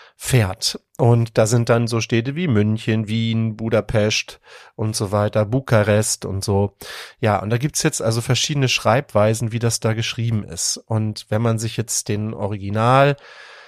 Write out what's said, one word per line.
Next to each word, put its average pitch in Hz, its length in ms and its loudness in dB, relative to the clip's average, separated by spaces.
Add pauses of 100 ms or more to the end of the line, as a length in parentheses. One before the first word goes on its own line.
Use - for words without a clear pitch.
(160)
fährt. - 640 0 (160)
Und 117 400 2
da 113 100 4
sind 117 240 2
dann 117 180 2
so 113 120 -2
Städte 120 360 -2
wie 180 100 -4
München, 110 600 0
Wien, 113 480 0
Budapest 107 840 0 (360)
und 107 180 -2
so 98 160 -4
weiter, 104 340 2
Bukarest 107 800 0
und 95 200 -6
so. 101 320 0 (420)
Ja, 101 240 0
und 104 80 -4
da 117 80 0
gibt's 147 240 -4
jetzt - 180 0
also 113 200 -2
verschiedene 135 480 0
Schreibweisen, 113 840 2
wie 117 80 -4
das 113 220 -2
da 113 120 0
geschrieben 113 520 -2
ist. - 320 -6
Und 110 540 -4
wenn 123 120 0
man 113 160 2
sich 113 180 -6
jetzt - 320 -4
den 107 240 -2
Original, 110 840 2 (500)